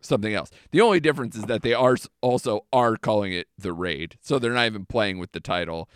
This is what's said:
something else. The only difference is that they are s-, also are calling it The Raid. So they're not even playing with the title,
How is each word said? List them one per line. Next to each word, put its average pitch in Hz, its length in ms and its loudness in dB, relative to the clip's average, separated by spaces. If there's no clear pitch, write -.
something 107 340 -2
else. 85 160 -4
The 160 80 4
only 214 180 6
difference 143 380 -2
is 104 80 -8
that 110 180 -2
they 117 100 0
are 127 200 4
s-, - 160 -2
also 123 520 0
are 117 240 4
calling 104 360 0
it 87 140 -6
The 95 160 -6
Raid. 82 480 -6
So 139 200 -2
they're 117 120 0
not 120 140 2
even 107 200 -6
playing 101 340 -2
with 87 100 -10
the 85 100 -10
title, 82 560 -6